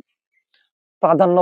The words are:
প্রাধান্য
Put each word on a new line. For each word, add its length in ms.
প্রাধান্য 380